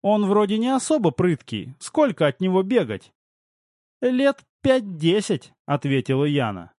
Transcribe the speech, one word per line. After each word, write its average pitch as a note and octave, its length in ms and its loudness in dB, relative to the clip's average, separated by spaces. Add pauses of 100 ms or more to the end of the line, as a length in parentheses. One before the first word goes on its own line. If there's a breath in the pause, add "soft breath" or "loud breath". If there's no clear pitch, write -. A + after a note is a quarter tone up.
«Он G#3 240 0
вроде G#3 320 2
не A3+ 100 0
особо B3+ 440 0
прыткий. C3+ 680 -4
Сколько A3 480 0
от C#3 140 -4
него F#3 220 0
бегать?» F#3 500 -2 (880)
«Лет B3+ 420 0 (180)
пять-десять», G3 920 0 (120)
ответила C#3 600 0
Яна. A2 540 -4